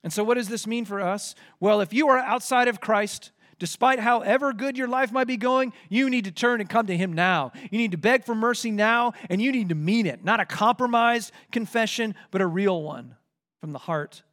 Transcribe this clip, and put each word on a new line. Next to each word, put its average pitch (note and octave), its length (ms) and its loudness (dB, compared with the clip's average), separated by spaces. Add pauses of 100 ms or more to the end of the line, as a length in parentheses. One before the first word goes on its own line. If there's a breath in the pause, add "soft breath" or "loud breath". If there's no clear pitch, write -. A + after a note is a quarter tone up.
And E3 80 -8
so G#3 140 -2
what A#3 100 2
does A#3+ 140 -2
this A3+ 180 -6
mean A3+ 200 -4
for G3+ 140 -8
us? G3+ 340 -4 (260 loud breath)
Well, G#3 220 4
if F3+ 100 -4
you C#4+ 160 4
are C4 100 6
outside B3 480 0
of A3+ 140 -2
Christ, G#3 500 -2 (280 soft breath)
despite B3+ 400 2
however A#3+ 560 2
good B3+ 240 -4
your B3+ 100 -2
life B3 240 0
might C4 140 0
be B3+ 100 -2
going, B3+ 380 0 (160 loud breath)
you C4 180 2
need B3 160 0
to F#3+ 80 -8
turn A#3+ 300 0
and F3+ 60 -6
come A3+ 180 0
to F#3 100 -2
him F3+ 160 0
now. E3 400 2 (180 loud breath)
You G3+ 60 -4
need A3+ 160 0
to E3+ 60 -4
beg A#3+ 260 2
for A#3+ 100 -4
mercy A3+ 360 -2
now, A3+ 420 2 (160 loud breath)
and F#3+ 140 0
you C4+ 100 0
need A3 160 0
to E3 60 0
mean F#3+ 320 2
it. C3 180 -6
Not A3+ 160 2
a - 60 0
compromised A#3 840 2 (220 loud breath)
confession, A3+ 640 -2 (160 loud breath)
but F#3+ 100 -2
a F#3+ 60 2
real F3+ 360 0
one B2 340 -12 (440)
from D#3 120 -10
the C#3 80 -10
heart. D#3 420 -6 (100)